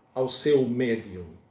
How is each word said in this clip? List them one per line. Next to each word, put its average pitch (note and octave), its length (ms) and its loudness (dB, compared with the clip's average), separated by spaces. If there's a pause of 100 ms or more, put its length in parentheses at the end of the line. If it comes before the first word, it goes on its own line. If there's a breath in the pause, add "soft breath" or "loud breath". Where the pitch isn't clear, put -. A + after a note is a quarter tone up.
(140)
ao B2+ 160 -2
seu C#3 360 4
médium. A2+ 600 -2 (240)